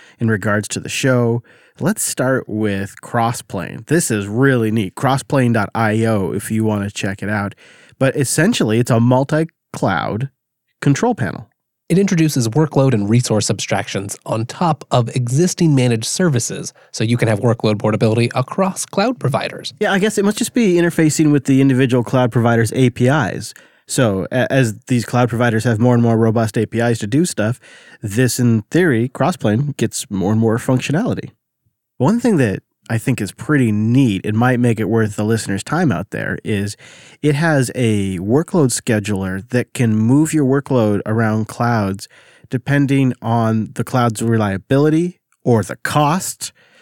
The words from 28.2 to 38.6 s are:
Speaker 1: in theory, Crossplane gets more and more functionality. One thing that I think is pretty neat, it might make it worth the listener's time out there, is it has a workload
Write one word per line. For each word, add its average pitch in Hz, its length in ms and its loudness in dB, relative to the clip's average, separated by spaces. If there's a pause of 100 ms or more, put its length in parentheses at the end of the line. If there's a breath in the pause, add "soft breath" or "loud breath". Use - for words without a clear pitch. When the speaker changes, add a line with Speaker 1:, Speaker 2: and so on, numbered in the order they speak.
Speaker 1:
in 117 220 2 (100)
theory, 135 380 2
Crossplane 135 680 -2
gets - 320 -4
more 95 220 -2
and 110 80 2
more 113 180 2
functionality. 135 760 -2 (680)
One 190 220 2
thing 220 180 2
that 117 260 0 (260)
I 117 80 0
think 117 240 -2
is 98 100 -6
pretty 131 400 0
neat, 110 540 2
it 104 80 -2
might 120 260 2
make 117 200 2
it 107 60 -2
worth 110 300 0
the 107 80 -2
listener's 107 400 -2
time 160 280 0
out 87 180 -4
there, - 340 -6
is 101 320 -4 (460 loud breath)
it 147 140 2
has 147 400 2
a 101 420 0
workload 131 540 0